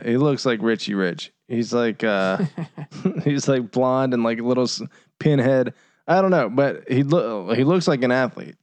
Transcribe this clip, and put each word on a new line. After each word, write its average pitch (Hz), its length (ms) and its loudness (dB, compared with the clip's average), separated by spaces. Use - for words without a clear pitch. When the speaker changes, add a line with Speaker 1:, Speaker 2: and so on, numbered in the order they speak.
Speaker 1:
he 120 120 0
looks 143 280 0
like 117 160 0
Richie 110 320 -2
Rich. 90 380 -4
He's 117 260 -4
like, 117 300 0
uh, 95 340 0
Speaker 2:
<laughs> - 260 -16
Speaker 1:
<laughs> - 300 -6
he's, 143 240 0
like, 127 240 0
blonde 127 420 0
and, 117 100 0
like, 117 160 -2
a 117 40 -6
little 123 200 0
s-, - 180 -4
pinhead. 131 540 2
I 175 140 4
don't 190 100 2
know, 139 180 2
but 127 400 0
he 135 140 2
lo-, 113 500 0
he 123 100 2
looks 170 240 2
like 135 160 0
an 123 80 2
athlete. 127 520 -2